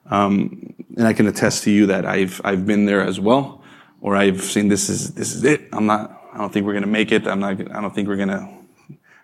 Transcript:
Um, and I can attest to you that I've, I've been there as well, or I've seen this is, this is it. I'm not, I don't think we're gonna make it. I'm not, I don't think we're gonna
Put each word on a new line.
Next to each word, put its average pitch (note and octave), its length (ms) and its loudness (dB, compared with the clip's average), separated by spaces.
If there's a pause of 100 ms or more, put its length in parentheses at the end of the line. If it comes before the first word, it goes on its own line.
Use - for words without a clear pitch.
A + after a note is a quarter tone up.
Um, G2+ 680 0 (220)
and A#2 100 4
I A2 60 4
can G#2+ 140 4
attest G2+ 360 0
to G#2+ 80 2
you G#2 140 6
that F#2+ 200 0
I've, F#2+ 380 -2
I've F#2+ 220 0
been G#2 200 2
there G2+ 160 2
as F#2+ 180 -2
well, C3 440 0 (380)
or G2+ 140 -2
I've G2 260 2
seen G#2 260 0
this G2 220 2
is, - 240 -4
this A2+ 200 -8
is - 100 -8
it. D3 280 2
I'm G#2+ 140 -2
not, G#2+ 260 0 (220)
I - 40 -16
don't G#2 160 -8
think G2+ 120 0
we're G#2 80 -2
gonna G2+ 120 -2
make G#2+ 260 0
it. G#2+ 160 2
I'm G2 120 -2
not, G2 200 -4 (120)
I G#2 100 -10
don't G2 140 -8
think G2+ 120 -4
we're G2+ 100 -4
gonna G2 420 -6 (640)